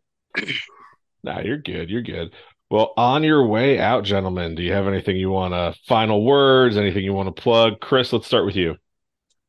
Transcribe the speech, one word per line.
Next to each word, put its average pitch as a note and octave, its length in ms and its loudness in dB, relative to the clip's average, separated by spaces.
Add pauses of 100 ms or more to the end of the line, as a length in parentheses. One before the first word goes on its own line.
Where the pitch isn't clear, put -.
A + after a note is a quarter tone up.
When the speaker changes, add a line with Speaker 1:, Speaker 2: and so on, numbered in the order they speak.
(360)
Speaker 1:
<clears throat> - 80 -6 (800)
Speaker 2:
Nah, F2 160 -8
you're A#2+ 180 -6
good. F2 320 -10
You're A#2 120 -6
good. E2+ 320 -10 (360)
Well, G#2+ 260 0
on B2+ 280 2
your D3+ 240 4
way A#2 320 2
out, G#2 240 0
gentlemen, F#2 520 -4
do E2+ 80 -6
you F2 100 -2
have G2 140 0
anything F#2+ 280 -2
you F#2+ 160 -2
wanna, F2+ 420 -2 (140)
final A2 360 2
words, C3 540 4
anything G2+ 260 0
you G2 100 -2
wanna F#2+ 180 -4
plug? A2+ 480 2
Chris, B2+ 340 0
let's A2+ 140 -2
start A2 180 2
with G2 100 -4
you. E2 200 -2 (720)